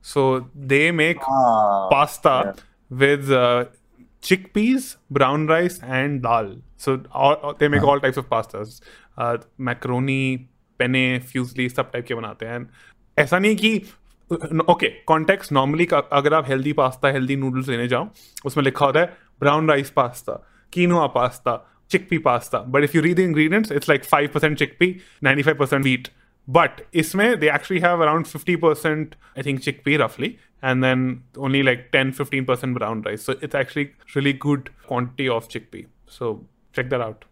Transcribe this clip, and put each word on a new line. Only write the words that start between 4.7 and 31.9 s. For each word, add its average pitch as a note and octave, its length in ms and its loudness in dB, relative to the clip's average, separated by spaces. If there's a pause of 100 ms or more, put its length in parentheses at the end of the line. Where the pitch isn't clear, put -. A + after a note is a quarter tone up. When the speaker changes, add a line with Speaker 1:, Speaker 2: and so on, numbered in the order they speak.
Speaker 1:
brown C#3 340 2
rice E3 220 2
and C3 520 -4
dal। A#2 260 0 (340)
So C3+ 140 0
all, C#3 600 -2
they - 80 0
make D3 120 2
Speaker 3:
हाँ। C#3+ 100 4
Speaker 1:
all - 20 6
types C#3 180 4
of C3 40 4
pastas। A2+ 580 -4 (520)
Uh, A#2+ 180 -2 (240)
macaroni, C3 760 -2 (440)
penne, B2+ 420 0
fusilli, B2 520 -6
सब C3 160 -4
टाइप B2 160 -8
के B2+ 60 -4
बनाते A2 320 -10
हैं। A#2+ 140 -8
And B2 80 -14 (520)
ऐसा D3+ 200 2
नहीं G#3+ 160 2
कि, G#3+ 280 0 (840)
ओके, - 180 2
कॉन्टेक्स्ट D#3 680 -2
normally C#3+ 320 2
का, E3 120 0
अगर C#3+ 360 2
आप D#3 140 2
हेल्दी C3+ 260 -2
पास्ता, C3+ 380 0
हेल्दी C3+ 240 -2
नूडल्स C3 320 -4
लेने A#2+ 200 -2
जाओ, B2+ 200 -2 (380)
उसमें C#3 180 0
लिखा C#3 220 2
होता C#3 140 4
है F3 140 0 (260)
ब्राउन D3+ 300 2
राइस C#3 200 2
पास्ता, - 580 -4 (260)
कीनुआ F3 340 2
पास्ता, A#2+ 600 -2 (240)
chickpea F#3 320 -2
pasta. A#2+ 400 -2 (120)
But C#3+ 140 4
if D3+ 60 -4
you D#3+ 60 4
read E3+ 200 2
the F#3 80 2
ingredients, E3 500 0
it's, - 140 -8
like, C#3 120 -2 (100)
five D3 180 0
percent D3+ 300 0
chickpea, F3+ 380 -2 (280)
ninety-five C#3+ 340 2
percent C#3 280 0
wheat. B2+ 180 -4 (380)
But C3+ 380 2 (160)
isme, G3 400 2
they D3+ 140 4
actually F3 260 -2
have F3 240 2
around D3+ 220 2
fifty E3+ 360 -2
percent, D#3 520 0 (260)
I - 60 -6
think, C3+ 180 -4
chickpea C#3+ 340 0
roughly, C3 300 -2 (320)
and C3 220 0
then C3 200 2 (440)
only, C#3 200 0
like, B2 240 0